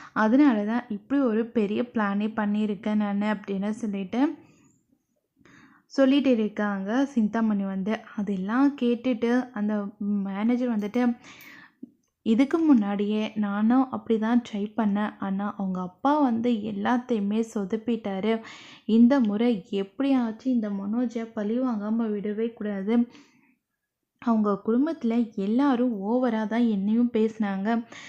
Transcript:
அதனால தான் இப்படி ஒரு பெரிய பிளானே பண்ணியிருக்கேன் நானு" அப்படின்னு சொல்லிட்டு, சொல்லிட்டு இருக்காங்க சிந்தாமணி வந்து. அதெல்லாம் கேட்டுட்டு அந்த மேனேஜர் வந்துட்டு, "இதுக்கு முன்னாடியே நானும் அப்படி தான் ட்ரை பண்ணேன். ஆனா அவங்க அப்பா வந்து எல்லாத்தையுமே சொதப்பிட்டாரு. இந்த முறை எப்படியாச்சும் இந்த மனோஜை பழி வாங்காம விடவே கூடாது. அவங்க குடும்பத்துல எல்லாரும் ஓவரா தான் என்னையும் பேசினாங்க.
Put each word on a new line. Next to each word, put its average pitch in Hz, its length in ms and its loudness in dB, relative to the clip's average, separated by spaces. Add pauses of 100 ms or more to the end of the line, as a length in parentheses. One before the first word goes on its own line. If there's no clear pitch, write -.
(120)
அதனால 220 520 4
தான் 233 240 -2
இப்படி 262 320 -2
ஒரு 226 260 0
பெரிய 226 440 -2
பிளானே 208 360 0
பண்ணியிருக்கேன் 214 680 -2
நானு" 208 320 0
அப்படின்னு 202 440 -4
சொல்லிட்டு, 214 640 -2 (1600)
சொல்லிட்டு 269 400 4
இருக்காங்க 208 720 0
சிந்தாமணி 214 600 0
வந்து. 196 340 -4 (180)
அதெல்லாம் 208 680 0
கேட்டுட்டு 240 680 0
அந்த 208 360 -2 (120)
மேனேஜர் 208 800 -2
வந்துட்டு, 233 380 0 (1040)
"இதுக்கு 269 360 2
முன்னாடியே 214 760 2
நானும் 220 560 0
அப்படி 220 280 -2
தான் 233 240 2 (100)
ட்ரை 208 240 -4
பண்ணேன். 208 420 0
ஆனா 196 400 -4
அவங்க 190 220 -4
அப்பா 269 380 -2
வந்து 240 320 2
எல்லாத்தையுமே 220 920 -2 (100)
சொதப்பிட்டாரு. 220 840 -2 (440)
இந்த 240 360 6
முறை 214 500 0
எப்படியாச்சும் 240 840 -2
இந்த 208 160 0
மனோஜை 226 600 -4
பழி 220 280 -2
வாங்காம 226 500 -2
விடவே 208 420 -4
கூடாது. 208 560 0 (1120)
அவங்க 208 480 0
குடும்பத்துல 240 680 0
எல்லாரும் 233 680 0
ஓவரா 220 440 0
தான் 233 220 0
என்னையும் 220 440 2
பேசினாங்க. 220 720 0 (240)